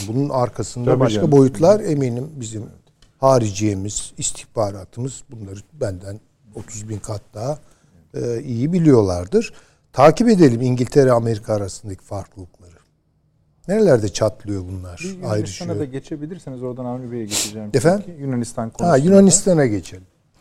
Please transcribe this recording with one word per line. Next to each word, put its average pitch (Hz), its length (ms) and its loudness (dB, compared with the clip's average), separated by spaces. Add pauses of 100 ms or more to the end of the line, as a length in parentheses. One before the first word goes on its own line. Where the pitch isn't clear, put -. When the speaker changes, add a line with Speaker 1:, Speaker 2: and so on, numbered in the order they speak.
Speaker 1:
Bunun 135 220 -2
arkasında 123 640 -4
Speaker 2:
Tabii 127 80 2
Speaker 1:
başka 120 160 0
Speaker 2:
canım. 101 160 0
Speaker 1:
boyutlar 143 480 4
eminim 143 560 -4
bizim 110 280 -12 (540)
hariciyemiz, 104 1000 0
istihbaratımız 110 1120 -8
bunları 101 280 -14 (140)
benden 101 460 -10 (360)
otuz 107 340 -14
bin 107 100 -8
kat 104 220 -12 (120)
daha, 131 260 -8 (540)
e, 120 280 -6
iyi 135 320 -4
biliyorlardır. 127 800 4 (400)
Takip 156 360 6
edelim 147 320 6
İngiltere, 127 500 2
Amerika 113 420 0
arasındaki 101 500 -8
farklılıkları. 92 680 -16 (960)
Nerelerde 165 420 4
çatlıyor 101 640 -4
bunlar, 90 280 -14
Speaker 2:
Bir 180 100 -10
Yunanistan'a 180 220 -8
Speaker 1:
ayrışıyor? 107 480 -6
Speaker 2:
da 151 60 -6
geçebilirseniz 143 800 -12
oradan 123 220 -10
Avni 123 260 -10
Bey'e 117 140 -8
geçeceğim. 104 480 -8
Speaker 1:
Efendim? 170 340 0
Speaker 2:
Çünkü 165 140 -16
Yunanistan 123 420 -6
Speaker 1:
Ha, 113 80 -8
Speaker 2:
konusunda. 170 260 2
Speaker 1:
Yunanistan'a 180 680 6
geçelim. 95 380 -6 (380)